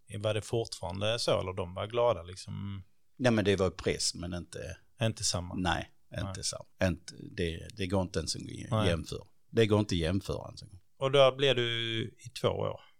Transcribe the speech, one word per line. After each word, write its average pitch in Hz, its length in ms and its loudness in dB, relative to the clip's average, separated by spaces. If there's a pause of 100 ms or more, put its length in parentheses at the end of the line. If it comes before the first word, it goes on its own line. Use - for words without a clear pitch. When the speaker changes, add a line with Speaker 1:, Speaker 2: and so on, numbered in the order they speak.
(180)
Speaker 1:
var 107 160 0
det 104 80 -2
fortfarande 107 760 -4
så, 110 220 2
eller 92 120 -6
de 92 220 -6
var 101 120 -6
glada 117 360 2
liksom? 98 600 -8 (340)
Speaker 2:
Nej, 127 160 6
men 107 120 4
det 98 120 6
var 92 140 4
press, - 440 -2
men 87 200 -6
inte 87 420 -10 (260)
Speaker 1:
Inte 107 220 -2
samma? 90 300 -2
Speaker 2:
Nej, 87 360 0 (220)
inte - 120 -4 (100)
Speaker 1:
Nej. 85 100 -10
Speaker 2:
samma. - 200 -6 (200)
Inte, - 300 -2 (220)
det, 85 400 -4
det 95 100 -4
går 95 160 2
inte 90 160 -2
ens 76 180 -4
att - 60 -10 (280)
Speaker 1:
Nej. 104 180 2
Speaker 2:
jämföra. - 360 -2 (260)
Det 113 160 6
går 104 140 6
inte 104 140 0
att 87 40 2
jämföra 85 480 0
ens - 160 -16
en - 60 -16
gång. - 120 -20 (160)
Speaker 1:
Och 135 160 0
då 135 240 8
blev 135 200 4
du 123 80 2 (380)
i - 260 -10 (120)
två 117 80 2
år? 98 320 -2 (200)